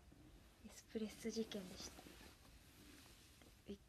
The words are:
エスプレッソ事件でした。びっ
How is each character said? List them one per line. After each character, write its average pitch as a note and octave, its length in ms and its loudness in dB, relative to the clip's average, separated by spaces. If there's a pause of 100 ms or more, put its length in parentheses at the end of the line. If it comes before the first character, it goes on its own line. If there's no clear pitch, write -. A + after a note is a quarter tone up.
(640)
エ A3 80 -6
ス - 180 -8
プ A3+ 80 8
レ A3 60 8
ッ G#3 40 6 (120)
ソ A3+ 80 6
事 A3 160 10
件 F#3+ 240 2
で F#3+ 80 -2
し - 140 0
た。 - 120 -6 (1600)
び G3+ 80 -2
っ - 20 -2 (120)